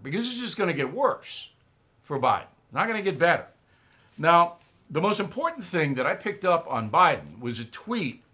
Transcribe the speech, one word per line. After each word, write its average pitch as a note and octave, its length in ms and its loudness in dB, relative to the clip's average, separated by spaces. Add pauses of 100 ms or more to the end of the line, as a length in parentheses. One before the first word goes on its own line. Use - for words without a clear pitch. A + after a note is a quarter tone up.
because F#3 240 -6
it's B3 140 -8
just A3+ 160 -8
gonna F3+ 160 0
get C3+ 200 -4
worse - 580 -4 (500)
for C#3 180 -6
Biden. A2 280 2 (240)
Not D#3 160 -2
gonna A3 140 -4
get F#3 160 -2
better. E3 300 2 (720)
Now, E3+ 400 6 (320)
the D3 100 -2
most G#3 220 2
important C#4 420 -4
thing D#3 300 0
that B2+ 120 0
I F3+ 100 0
picked - 280 -8
up F3 260 2
on A2 220 -4
Biden C3+ 480 2
was A#2+ 200 -8
a A#2+ 40 -10
tweet F3 720 -8